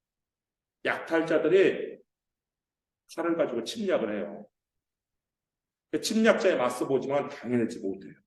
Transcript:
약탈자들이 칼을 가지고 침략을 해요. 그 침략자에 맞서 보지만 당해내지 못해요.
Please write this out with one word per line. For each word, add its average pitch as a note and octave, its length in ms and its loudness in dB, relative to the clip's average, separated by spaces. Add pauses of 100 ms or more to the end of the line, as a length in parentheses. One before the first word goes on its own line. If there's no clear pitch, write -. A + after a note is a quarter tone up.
(840)
약탈자들이 D#3+ 1120 2 (1160)
칼을 E3 200 -2
가지고 A#2+ 280 -2
침략을 C#3 520 -2
해요. G2+ 300 -10 (1400)
그 D#3 100 -4
침략자에 G#3 560 4
맞서 B2+ 320 -2
보지만 C3+ 420 0
당해내지 A#2 500 -2
못해요. F#2+ 340 -8 (120)